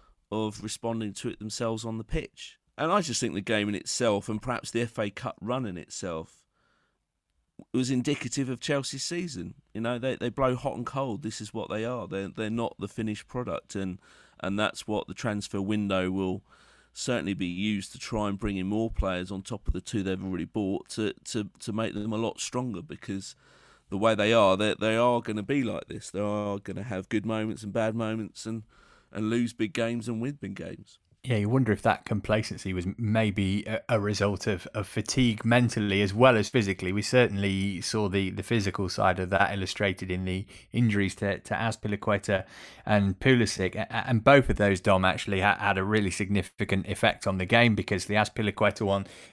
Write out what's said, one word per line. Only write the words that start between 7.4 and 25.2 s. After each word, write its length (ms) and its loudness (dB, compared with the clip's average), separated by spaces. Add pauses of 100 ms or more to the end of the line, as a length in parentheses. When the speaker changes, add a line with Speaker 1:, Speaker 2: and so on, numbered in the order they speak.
Speaker 1:
was 160 0
indicative 600 -2
of 100 -6
Chelsea's 440 -4
season. 520 -8 (180)
You 80 -6
know, 160 -2
they, 180 -2
they 140 -4
blow 260 0
hot 200 -4
and 100 -6
cold. 380 -6
This 180 -8
is 140 -10
what 160 -4
they 140 -4
are. 220 -6
They're, 200 -6
they're 240 -6
not 260 -2
the 100 -6
finished 400 -6
product, 460 -6
and, 240 -4 (420)
and 200 -2
that's 260 -2
what 220 -2
the 80 -10
transfer 440 -4
window 520 0
will 320 -2 (500)
certainly 400 -2
be 140 -2
used 460 -2
to 40 -18
try 320 -2
and 80 -2
bring 200 -2
in 100 -2
more 240 0
players 400 -2
on 100 -8
top 260 -10
of 60 2
the 80 -6
two 220 -2
they've 200 -2
already 220 -4
bought 440 -2
to, 240 -4 (100)
to, 340 -4
to 160 -8
make 220 -2
them 180 -4
a 40 -2
lot 220 -2
stronger, 440 -6
because 500 -8 (560)
the 80 -4
way 160 6
they 200 4
are, 220 8
they, 240 2
they 160 2
are 260 4